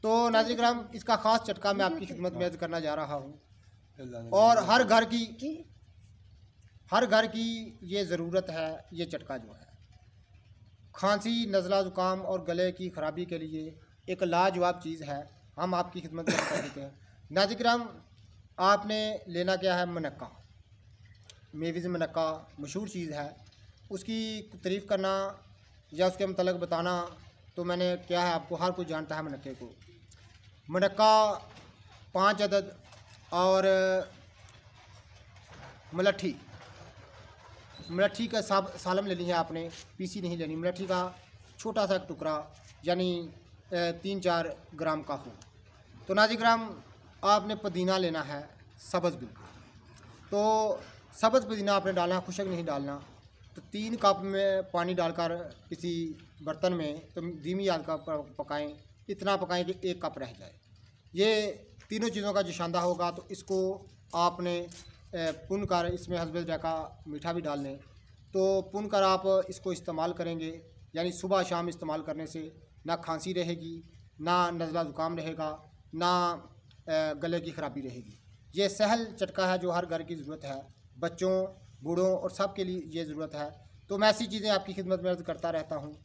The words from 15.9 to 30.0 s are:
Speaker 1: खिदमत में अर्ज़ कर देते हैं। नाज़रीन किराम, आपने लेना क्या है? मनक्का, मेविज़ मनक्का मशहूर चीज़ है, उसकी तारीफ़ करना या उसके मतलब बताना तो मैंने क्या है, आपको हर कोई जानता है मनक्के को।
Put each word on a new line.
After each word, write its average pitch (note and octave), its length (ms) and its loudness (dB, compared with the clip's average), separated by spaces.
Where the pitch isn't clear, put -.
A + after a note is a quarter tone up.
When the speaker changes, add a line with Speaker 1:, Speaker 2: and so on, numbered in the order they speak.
Speaker 1:
खिदमत D#3+ 280 -6
में - 80 2
अर्ज़ - 140 0
कर D3 120 -2
देते C#3+ 180 -10
हैं। C#3 180 -12
नाज़रीन G3+ 260 2
किराम, A#3 300 2
आपने G#3 380 4
लेना F3+ 280 2
क्या F3+ 200 2
है? F3+ 120 2
मनक्का, E3+ 420 -6
मेविज़ E3 320 -4
मनक्का E3 380 0
मशहूर F#3 280 -6
चीज़ E3 240 -6
है, D3 240 -8
उसकी A3 500 -6
तारीफ़ F#3+ 320 -4
करना F#3+ 280 2
या E3+ 160 2
उसके F#3 180 0
मतलब F#3 340 0
बताना F3 340 0
तो F3 80 -4
मैंने F3+ 340 0
क्या F3 240 0
है, F3 120 4
आपको E3 220 -4
हर F3 160 2
कोई F3+ 140 -4
जानता D#3 300 -4
है D#3 60 -4
मनक्के C3+ 320 -10
को। A#2+ 160 -14